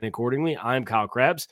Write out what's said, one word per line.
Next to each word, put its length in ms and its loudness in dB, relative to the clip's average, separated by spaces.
accordingly. 540 -2
I'm 280 0
Kyle 220 0
Krabs. 440 2